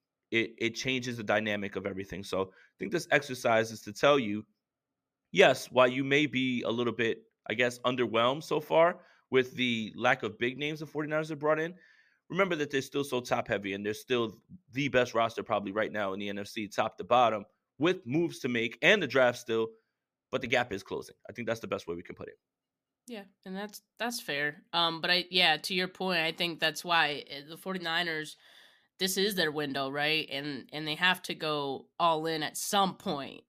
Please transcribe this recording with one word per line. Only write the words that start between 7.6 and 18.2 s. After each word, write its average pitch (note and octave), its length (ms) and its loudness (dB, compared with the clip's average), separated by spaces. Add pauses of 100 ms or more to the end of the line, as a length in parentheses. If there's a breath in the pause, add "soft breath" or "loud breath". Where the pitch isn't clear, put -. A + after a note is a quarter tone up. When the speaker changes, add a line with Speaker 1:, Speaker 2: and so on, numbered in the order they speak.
Speaker 1:
underwhelmed B2 600 2
so D3+ 180 -2
far E3+ 400 4 (300 soft breath)
with B2+ 240 2
the A#2 400 -2
lack B2 280 2
of G2+ 160 -4
big B2 180 -2
names D3+ 240 -6
the D#3 60 -12
forty-niners D#3 420 -4
have D#3 100 -8
brought D3+ 220 2
in, E3+ 140 -4 (560 soft breath)
remember F3 260 2
that D3 140 -2
they're C3+ 100 0
still C#3 240 -2
so B2+ 160 -2
top A#2+ 280 -2
heavy, G2+ 260 0
and G#2 100 -4
they're G#2+ 100 0
still A#2 440 -2 (340)
the C#3 160 -2
best B2 260 2
roster A2+ 280 0
probably G2+ 300 -2
right G2+ 200 -2
now G2 220 -2
in G2 40 -8
the G2+ 120 -6
N G2+ 80 -6
F G2+ 80 -8
C, G#2+ 200 -8
top A2 300 -2
to - 80 -8
bottom, A2+ 400 4 (340)
with F3+ 280 0
moves D3 340 0